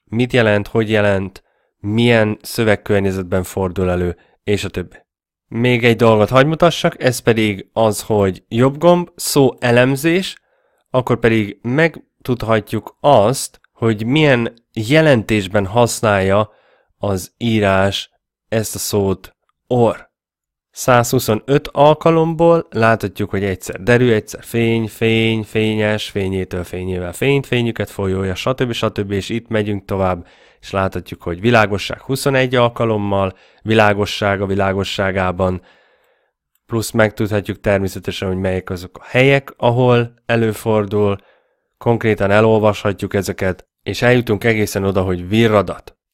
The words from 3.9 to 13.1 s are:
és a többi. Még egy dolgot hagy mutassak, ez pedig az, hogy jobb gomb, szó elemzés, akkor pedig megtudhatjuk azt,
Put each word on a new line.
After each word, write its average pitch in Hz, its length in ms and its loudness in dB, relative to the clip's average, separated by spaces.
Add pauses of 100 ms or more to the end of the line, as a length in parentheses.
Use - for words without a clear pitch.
és 101 200 -2
a 98 60 -8
többi. 87 260 -10 (520)
Még 120 360 0
egy 117 120 4
dolgot 110 340 4
hagy 131 160 4
mutassak, 160 580 0
ez 123 160 0
pedig 110 540 0
az, 110 280 0
hogy 98 460 -2
jobb 135 300 0
gomb, 175 380 2
szó - 440 2
elemzés, 135 760 2 (540)
akkor 127 300 -2
pedig 113 420 0
megtudhatjuk 117 1400 -4
azt, 127 600 2 (120)